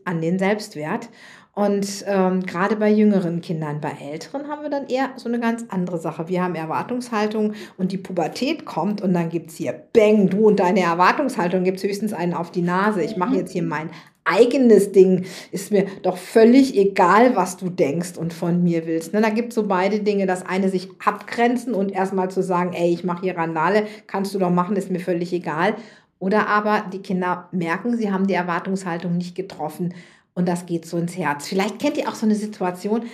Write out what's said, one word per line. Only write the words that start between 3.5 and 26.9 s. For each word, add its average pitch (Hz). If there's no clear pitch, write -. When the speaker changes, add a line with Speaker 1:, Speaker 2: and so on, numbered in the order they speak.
Speaker 1:
bei 151
älteren 165
haben 302
wir 294
dann 277
eher 254
so -
eine 240
ganz 233
andere 180
Sache. 165
Wir 180
haben 180
Erwartungshaltung 214
und 185
die 185
Pubertät 190
kommt 208
und 185
dann 170
gibt's 165
hier, 127
bang, 214
du 214
und 196
deine 180
Erwartungshaltung, 180
gibt's 185
höchstens 202
einen 170
auf 170
die 175
Nase. 185
Ich -
mache 180
Speaker 2:
Mhm. 190
Speaker 1:
jetzt -
hier 175
mein 160
eigenes 220
Ding. 185
Ist -
mir 190
doch 180
völlig 240
egal, 202
was 180
du 185
denkst 170
und 170
von 175
mir 170
willst. 165
Ne, 208
da 220
gibt's 233
so 208
beide 196
Dinge. 196
Das 180
eine 190
sich 185
abgrenzen 233
und 196
erstmal 190
zu 190
sagen, 175
"Ey, 175
ich 170
mache 175
hier 180
Randale, 170
kannst 196
du 196
doch 180
machen, 175
ist 185
mir 175
völlig 175
egal." 175
Oder 190
aber 214